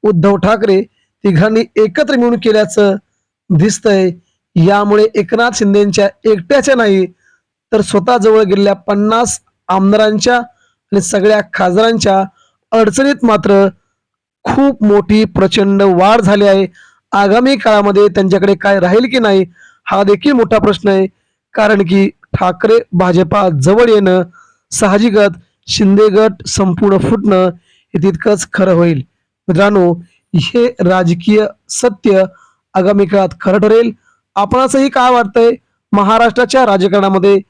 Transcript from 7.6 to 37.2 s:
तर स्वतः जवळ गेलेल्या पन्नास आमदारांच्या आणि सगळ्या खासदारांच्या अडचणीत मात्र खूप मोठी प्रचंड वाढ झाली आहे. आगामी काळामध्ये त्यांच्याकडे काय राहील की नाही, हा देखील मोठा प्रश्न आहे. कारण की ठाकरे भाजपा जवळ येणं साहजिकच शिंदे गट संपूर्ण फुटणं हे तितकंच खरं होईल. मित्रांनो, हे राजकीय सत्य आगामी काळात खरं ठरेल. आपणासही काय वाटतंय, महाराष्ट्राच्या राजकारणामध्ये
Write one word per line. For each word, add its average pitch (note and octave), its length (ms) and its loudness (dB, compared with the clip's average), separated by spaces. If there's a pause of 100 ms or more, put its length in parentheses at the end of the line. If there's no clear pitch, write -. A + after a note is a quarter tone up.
तर A3 80 0
स्वतः G3+ 360 -2
जवळ A3 260 2
गेलेल्या G3 320 0
पन्नास G#3 680 -4 (280)
आमदारांच्या G#3+ 680 0
आणि - 640 -6
सगळ्या G#3 400 0 (140)
खासदारांच्या G3 680 0 (480)
अडचणीत A3+ 520 0
मात्र G3 440 2 (760)
खूप C#4 420 -2
मोठी G#3 400 2
प्रचंड G3 580 -2
वाढ G3 380 2
झाली G3+ 260 0
आहे. G3 460 -2 (200)
आगामी A3 440 0
काळामध्ये G#3 520 2
त्यांच्याकडे G3 460 0
काय G3+ 260 -2
राहील F#3+ 300 2
की C4 80 -2
नाही, G3 260 0 (400)
हा G3 180 -2
देखील G#3 300 0
मोठा A3+ 260 0
प्रश्न G#3 300 -2
आहे. F#3+ 180 0 (480)
कारण G#3 280 0
की G3 260 0
ठाकरे F#3+ 680 -2 (140)
भाजपा F3+ 560 0
जवळ F#3 420 2
येणं F#3+ 320 2 (480)
साहजिकच G#3 600 0 (360)
शिंदे G#3 420 2
गट G#3+ 380 0
संपूर्ण F#3+ 500 -2
फुटणं G3 500 0 (480)
हे D#3+ 80 -2
तितकंच G3 500 -2
खरं F#3+ 200 -2
होईल. E3 300 0 (460)
मित्रांनो, F#3 460 0 (420)
हे A#3+ 300 -2
राजकीय F#3 800 0 (220)
सत्य G3+ 560 0 (500)
आगामी G3 320 0
काळात F#3+ 220 0 (120)
खरं G3 180 0
ठरेल. A3 340 2 (420)
आपणासही B3+ 540 0
काय B3+ 220 0
वाटतंय, A#3 400 0 (420)
महाराष्ट्राच्या A3+ 760 0
राजकारणामध्ये G3 720 0 (120)